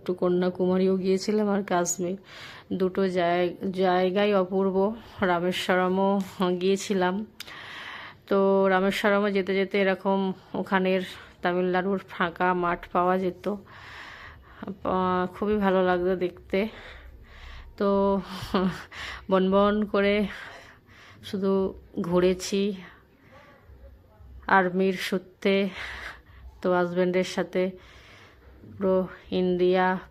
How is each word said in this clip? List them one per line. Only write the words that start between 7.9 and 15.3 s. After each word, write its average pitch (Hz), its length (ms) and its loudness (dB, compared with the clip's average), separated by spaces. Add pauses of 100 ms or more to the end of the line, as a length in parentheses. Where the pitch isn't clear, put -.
তো 196 420 4
রামেশ্বরমও 196 600 2
যেতে 196 240 0
যেতে 196 280 0
এরকম 190 520 2 (200)
ওখানের 190 480 0 (400)
তামিলনাড়ুর 185 680 0
ফাঁকা 180 440 0
মাঠ 175 380 -2
পাওয়া 180 260 2
যেত, 185 300 -4
আহ, - 1900 -6